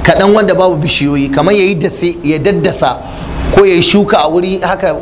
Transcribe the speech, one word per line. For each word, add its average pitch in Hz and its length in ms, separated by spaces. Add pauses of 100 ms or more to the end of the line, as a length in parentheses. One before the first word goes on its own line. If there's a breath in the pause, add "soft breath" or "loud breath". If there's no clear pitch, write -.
kaɗan 190 300
wanda 196 200
babu 180 220
bishiyoyi, 143 560
kamar 151 220
ya 196 100
yi 196 120
dase, 175 460
ya 156 160
daddasa 160 600 (560 loud breath)
ko 196 100
ya 185 100
yi 170 80
shuka 202 380
a 151 80
wuri 185 320
haka 185 420